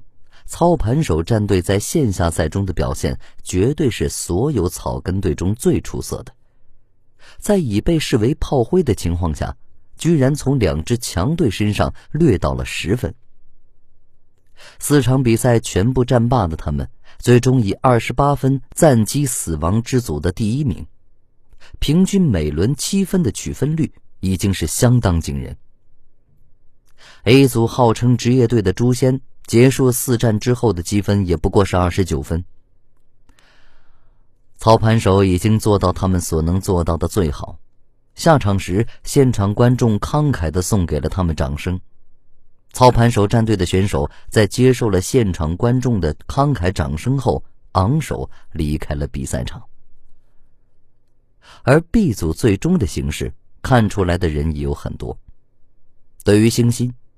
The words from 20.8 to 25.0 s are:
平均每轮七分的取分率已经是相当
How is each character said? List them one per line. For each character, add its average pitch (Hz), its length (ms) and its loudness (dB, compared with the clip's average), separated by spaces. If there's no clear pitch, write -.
平 170 260 2
均 190 160 2
每 87 300 0
轮 95 240 0
七 196 300 -2
分 180 180 0
的 110 80 0
取 - 220 -8
分 151 240 -4
率 156 140 -2
已 95 180 -2
经 98 160 0
是 85 140 -4
相 123 320 2
当 90 220 2